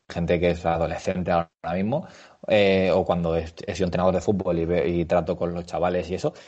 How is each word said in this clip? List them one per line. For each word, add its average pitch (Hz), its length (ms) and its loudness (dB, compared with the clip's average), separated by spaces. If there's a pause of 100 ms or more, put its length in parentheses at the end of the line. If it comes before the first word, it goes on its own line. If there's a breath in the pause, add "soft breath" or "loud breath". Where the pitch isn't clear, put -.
gente 85 320 0
que 87 100 4
es 85 160 -4
adolescente 85 640 -2
ahora 85 180 0 (240)
mismo, 107 320 -2 (440 loud breath)
eh, 95 440 4
o 90 120 4
cuando 85 320 0
he, 82 80 0 (220)
he 98 100 -6
sido 95 100 0
entrenador 90 260 2
de 90 80 0
fútbol 90 380 0
y 82 60 0
ve-, 82 240 2
y 87 160 0
trato 87 320 0
con 87 180 -4
los 85 120 -8
chavales 87 440 -2
y 92 60 -2
eso, 147 160 -4 (160 loud breath)